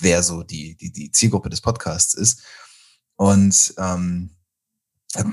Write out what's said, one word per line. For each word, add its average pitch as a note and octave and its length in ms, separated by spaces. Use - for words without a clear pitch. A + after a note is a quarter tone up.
wer F2 220
so E2+ 200
die, D#2+ 340
die, E2+ 160
die D2 180
Zielgruppe - 400
des - 100
Podcasts F#2+ 540
ist. - 280
Und, G2 640
ähm, F2+ 520
da G#2+ 200